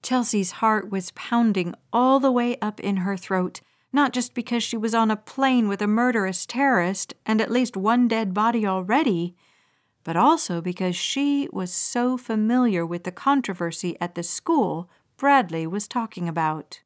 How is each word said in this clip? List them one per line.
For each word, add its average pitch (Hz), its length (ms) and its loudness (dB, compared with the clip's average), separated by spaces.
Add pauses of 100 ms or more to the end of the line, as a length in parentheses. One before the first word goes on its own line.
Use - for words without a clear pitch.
Chelsea's 220 500 0
heart 214 360 0
was 190 280 -6
pounding 208 580 0 (180)
all 254 280 4
the 269 100 4
way 240 300 0
up 214 180 -4
in 196 200 -2
her 190 180 -2
throat, 185 440 -2 (320)
not 277 200 2
just 247 220 -4
because 240 280 -2
she - 140 -4
was 220 180 -2
on 226 160 4
a 214 60 0
plane 254 500 2
with 202 160 -2
a 208 60 2
murderous 214 580 0
terrorist 220 680 0 (140)
and 220 140 2
at 220 100 0
least 247 260 0
one 233 300 2
dead 220 260 0
body 220 320 0
already, 190 720 0 (680)
but 165 120 -4
also 202 440 2
because 180 340 -2
she 285 580 -2
was 185 200 -6
so 247 440 -2
familiar 220 680 2
with 175 160 -6
the 185 80 -6
controversy 180 920 -2
at 175 140 -6
the 170 80 -6
school 175 680 0 (280)
Bradley 190 500 2
was 190 220 -6
talking 202 400 -6
about. 156 580 -4